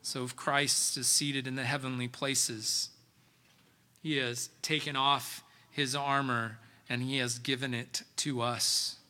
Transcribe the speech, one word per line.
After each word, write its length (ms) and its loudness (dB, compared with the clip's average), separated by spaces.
So 220 -4
if 120 -8
Christ 600 2
is 100 -2
seated 400 2
in 80 -4
the 80 -2
heavenly 440 0
places, 800 -2
he 140 0
has 340 -2
taken 340 0
off 480 2
his 240 0
armor 640 2
and 140 -2
he 160 0
has 220 0
given 340 -2
it 300 -6
to 220 0
us. 580 0